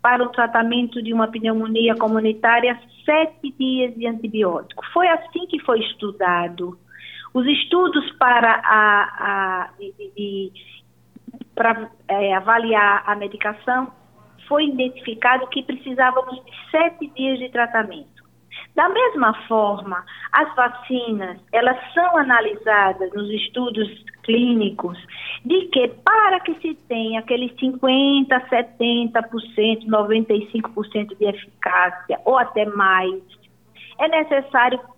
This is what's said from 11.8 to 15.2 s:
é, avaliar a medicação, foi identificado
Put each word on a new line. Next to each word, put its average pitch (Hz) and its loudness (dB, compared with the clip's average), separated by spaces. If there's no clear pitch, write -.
é, 196 -2
avaliar 208 2
a 208 0
medicação, 214 -6
foi 294 2
identificado 254 -2